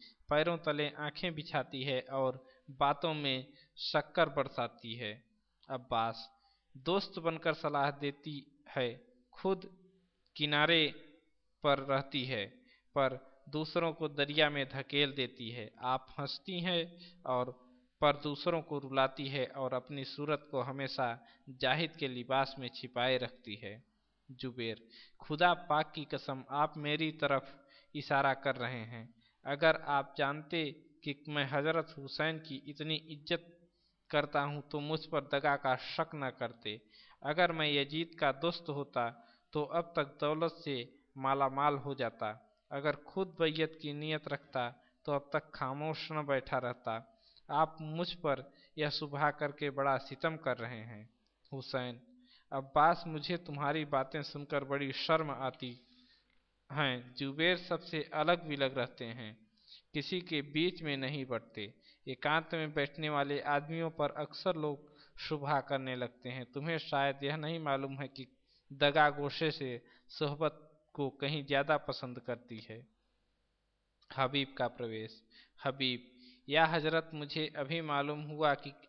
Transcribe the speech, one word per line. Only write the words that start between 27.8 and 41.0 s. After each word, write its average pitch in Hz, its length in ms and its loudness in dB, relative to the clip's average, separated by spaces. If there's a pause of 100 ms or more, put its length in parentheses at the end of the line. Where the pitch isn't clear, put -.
इशारा 139 380 4
कर 131 220 0
रहे 123 240 -4
हैं। 113 340 -12 (320)
अगर 147 300 6
आप 139 420 0
जानते 151 540 0 (320)
कि 143 260 -6
मैं 147 160 2
हजरत 151 520 2
हुसैन 156 420 -2
की 147 160 -10
इतनी 151 400 -6
इज्जत 160 760 -6 (380)
करता 147 320 2
हूँ 143 280 -2
तो 151 100 -4
मुझ 156 260 -2
पर 156 160 0
दगा 143 340 2
का 131 200 2
शक - 400 -4
न 143 140 -2
करते। 117 520 -6 (420)
अगर 170 280 2
मैं 156 200 2
यजीद 147 480 0
का 143 120 4
दोस्त 165 380 -2
होता 135 600 -4 (240)
तो 151 100 0
अब 170 320 -2
तक 143 260 -2
दौलत 160 300 2
से 135 440 -6 (220)